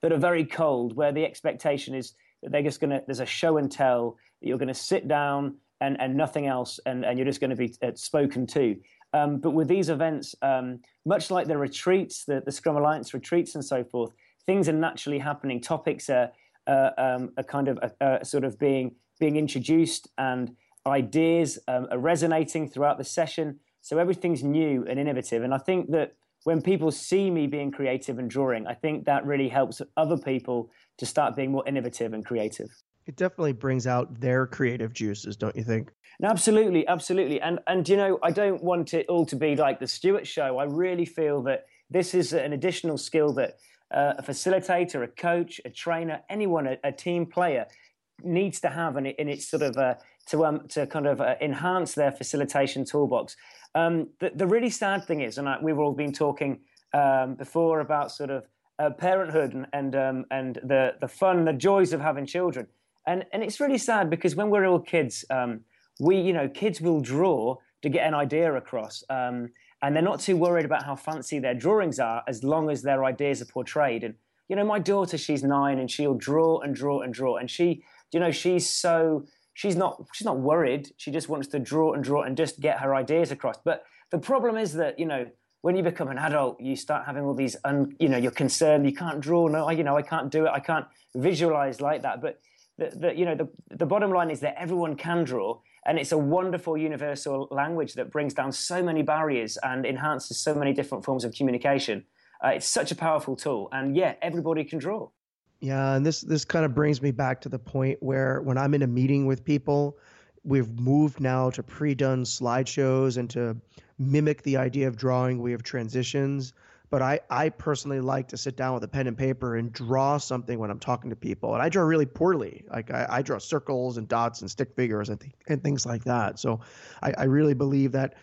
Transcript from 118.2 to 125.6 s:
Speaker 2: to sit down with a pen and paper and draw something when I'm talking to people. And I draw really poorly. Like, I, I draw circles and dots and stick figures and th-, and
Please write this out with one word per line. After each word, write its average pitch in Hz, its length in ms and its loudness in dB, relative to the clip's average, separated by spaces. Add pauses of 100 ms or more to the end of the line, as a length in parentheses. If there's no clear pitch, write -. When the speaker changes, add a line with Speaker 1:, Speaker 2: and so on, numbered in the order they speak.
Speaker 2:
to - 80 -12
sit 127 200 -6
down 131 180 -2
with 113 100 -4
a 104 40 -8
pen 135 180 -2
and 117 100 -4
paper 127 400 -2
and 117 160 -4
draw 135 460 2
something 123 400 -6
when 107 120 -4
I'm - 80 -6
talking 123 320 -4
to 113 60 -8
people. 110 380 -4
And 117 80 0
I 165 80 2
draw 180 140 2
really 160 200 4
poorly. 156 640 0
Like, 117 200 -8
I, 123 180 -2
I 123 140 0
draw 127 160 -2
circles 127 580 -4
and 107 100 -6
dots 117 360 0
and 98 80 -10
stick - 260 -6
figures 110 320 0
and 107 100 -6
th-, - 140 -18 (160)
and 147 140 -2